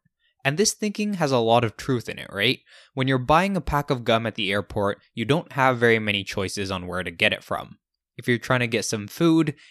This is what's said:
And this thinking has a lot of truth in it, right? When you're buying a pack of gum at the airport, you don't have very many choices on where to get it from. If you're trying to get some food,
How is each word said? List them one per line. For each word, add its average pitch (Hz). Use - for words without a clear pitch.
And 143
this 214
thinking 208
has 156
a 127
lot 117
of 107
truth 123
in -
it, -
right? 107
When 131
you're 135
buying 165
a 165
pack 143
of 123
gum 113
at 107
the 98
airport, 101
you 117
don't 143
have 131
very 113
many 104
choices 95
on 90
where 90
to 90
get 98
it -
from. -
If -
you're 120
trying 127
to 120
get 113
some 104
food, 160